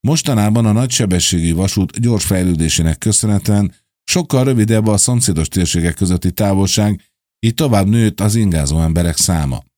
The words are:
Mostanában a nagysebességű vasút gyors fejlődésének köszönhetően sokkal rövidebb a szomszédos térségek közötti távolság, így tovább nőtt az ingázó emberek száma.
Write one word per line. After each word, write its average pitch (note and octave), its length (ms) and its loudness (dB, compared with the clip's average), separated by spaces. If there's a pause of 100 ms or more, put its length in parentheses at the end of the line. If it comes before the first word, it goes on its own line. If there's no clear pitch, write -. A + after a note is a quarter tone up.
Mostanában A2+ 640 0
a G#2+ 60 2
nagysebességű F#2 800 0
vasút F#2+ 460 -2
gyors A#2 240 0
fejlődésének E2 760 0
köszönhetően G2+ 720 0 (320)
sokkal C#3+ 400 0
rövidebb A2 420 2
a G#2+ 100 2
szomszédos G2 520 0
térségek E2+ 460 0
közötti F2+ 360 -2
távolság, G2 720 0 (380)
így A2+ 160 0
tovább G#2+ 340 2
nőtt A2 320 2
az G#2 140 0
ingázó E2 460 0
emberek E2 360 0
száma. D2 460 -2 (160)